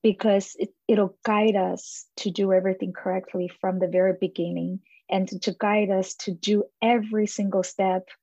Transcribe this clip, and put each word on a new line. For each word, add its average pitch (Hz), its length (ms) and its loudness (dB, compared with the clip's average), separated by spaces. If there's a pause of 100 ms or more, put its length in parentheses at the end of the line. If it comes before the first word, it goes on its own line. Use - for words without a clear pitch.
because 202 560 2
it, - 140 -6 (160)
it'll 202 360 2
guide 214 320 2
us - 500 -4 (100)
to 208 140 -4
do 190 240 2
everything 185 360 0
correctly 185 580 -6 (120)
from 185 180 -2
the 180 80 2
very 185 320 2
beginning 175 640 -4 (300)
and 190 180 0
to, 185 120 -10
to 202 200 -2
guide 208 300 2
us 190 240 -2
to - 180 -8
do 202 320 0 (160)
every 220 460 2
single 196 360 -2
step 185 460 -2 (140)